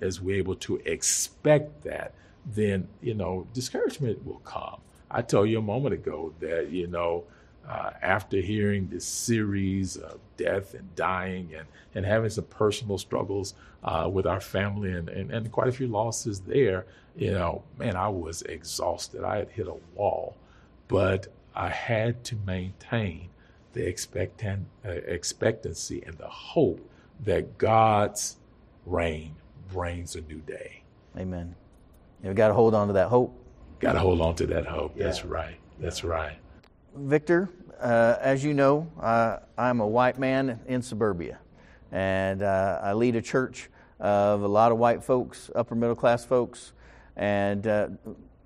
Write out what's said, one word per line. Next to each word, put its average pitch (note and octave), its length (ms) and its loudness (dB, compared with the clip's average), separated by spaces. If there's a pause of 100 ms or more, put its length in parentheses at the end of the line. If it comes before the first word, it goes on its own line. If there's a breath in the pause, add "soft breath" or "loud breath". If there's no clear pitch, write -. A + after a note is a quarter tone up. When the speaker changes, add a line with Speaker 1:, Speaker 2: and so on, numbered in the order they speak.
Speaker 1:
as F#2 180 -4
we're F#2+ 200 -2
able F2+ 160 -2
to - 300 -4
expect - 1000 0
that, - 300 -8 (320 soft breath)
then, G2+ 420 0 (140)
you A#2 120 -4
know, F#2 400 -4
discouragement C3 720 -4
will - 140 -12
come. - 400 -10 (320 soft breath)
I - 100 -2
told A2 280 4
you A2+ 100 2
a - 20 -4
moment A2 320 0
ago D#2 460 -6
that, D#2+ 320 -2
you F2 160 -4
know, E2+ 380 -2 (420 soft breath)
uh, - 240 -6 (100)
after G2 360 0
hearing G2+ 500 0
this F2 180 -8
series G2 920 0
of D#2 220 -16 (180)
death F2+ 360 -2
and - 220 -16
dying F#2 580 -2
and, D#2 140 -14 (260 soft breath)
and F#2+ 120 -4
having A2 260 2
some G2+ 140 -6
personal G#2 520 0
struggles, - 560 -4 (300 soft breath)
uh, E2 280 0
with F#2+ 140 0
our F#2 140 0
family G2+ 520 -2
and, F2 180 -6
and, F#2+ 200 -6
and A2 220 -6
quite B2+ 160 2
a B2 40 0
few B2 160 -6
losses A2 520 -4
there, F#2+ 460 2 (300 soft breath)
you A#2+ 160 -2
know, F2 300 -2 (160)
man, G#2 180 -2
I F#2+ 120 -2
was E2+ 360 -6
exhausted. E2 800 -6
I F#2+ 140 -2
had - 120 -4
hit - 180 -8
a E2 80 -10 (180)
wall, - 420 -2 (520 soft breath)
but G2 400 2 (260)
I F#2 160 -4
had A#2 560 -2
to A2+ 120 -8
maintain F#2 920 -4 (440 soft breath)
the - 80 -6
expectan-, F#2+ 840 -4 (180)
uh, G2+ 60 -8
expectancy - 1160 -4
and D#2+ 100 -14
the - 100 -14
hope - 640 0 (360 soft breath)
that E2+ 340 0
God's G#2+ 800 4 (480)
reign D#2+ 500 -2 (360)
brings F2 440 -6
a D#2+ 60 -10
new D2+ 180 -14
day. - 420 -14 (340)
Speaker 2:
Amen. F2 400 -8 (680)
You've F#2+ 120 -4
gotta G#2+ 200 6
hold A2+ 180 8
on G#2 140 4
to G2+ 60 0
that F#2 160 4
hope. B2 280 4 (420)
Speaker 1:
Gotta - 200 2
hold F2+ 220 6
on E2 140 2
to E2 120 -2
that E2 180 -2
hope. D#2+ 320 -6
That's E2 220 -2
Speaker 3:
Yeah. F2 80 -12
Speaker 1:
right. D#2+ 280 -6 (240)
That's D#2+ 240 -6
right. D#2+ 340 -4 (580)
Speaker 2:
Victor, D3+ 540 2 (300)
uh, A#2 400 6
as C3+ 240 2
you D3+ 100 2
know, C#3+ 340 4 (120)
uh, A2+ 380 2 (200)
I'm B2 220 2
a G#2+ 80 2
white B2 300 4
man C3 480 0
in B2+ 160 -2
suburbia, G2+ 560 -2 (540 soft breath)
and, F#2+ 500 0
uh, G2 400 2
I G2+ 120 0
lead A#2 220 2
a A2+ 60 0
church - 480 -4 (300 soft breath)
of G2+ 420 4
a G2+ 60 0
lot A2 240 8
of A2+ 80 2
white A#2 240 4
folks, - 520 -2
upper A#2 200 -2
middle A#2 200 2
class A#2+ 300 2
folks, - 480 0 (420 soft breath)
and, G2+ 520 2
uh, G#2 220 2 (560)